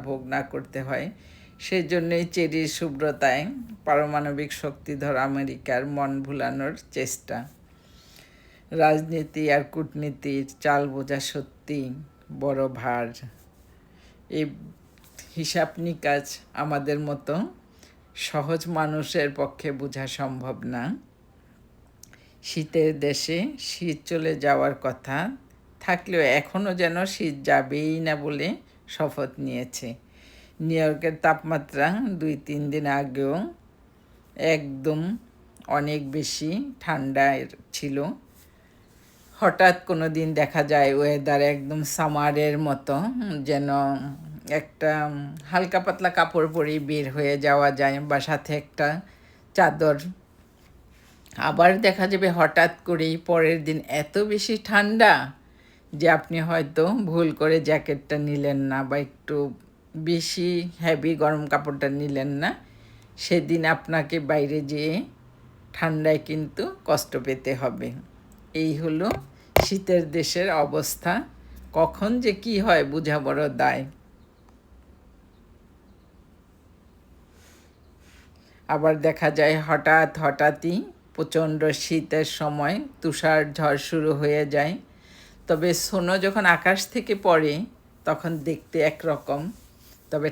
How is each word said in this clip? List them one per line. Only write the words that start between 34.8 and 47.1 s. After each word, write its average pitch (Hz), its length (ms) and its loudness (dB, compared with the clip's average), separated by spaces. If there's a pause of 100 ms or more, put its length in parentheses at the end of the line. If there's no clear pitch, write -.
অনেক 147 320 0 (160)
বেশি 156 340 -4 (300)
ঠান্ডা 139 460 0 (460)
ছিল। 139 240 -6 (1400)
হঠাৎ 185 380 6 (120)
কোনো 160 180 0 (100)
দিন 160 120 0 (120)
দেখা 151 220 2 (100)
যায় 139 220 6
ওয়েদার 147 460 2 (120)
একদম 143 280 -4 (140)
সামারের 147 640 2 (100)
মতো, 139 300 -2 (520)
যেন 143 200 0 (920)
একটা - 300 -2 (600)
হালকা 185 340 2
পাতলা 185 260 0
কাপড় 165 440 2
পরেই 156 340 0
বের 147 260 -2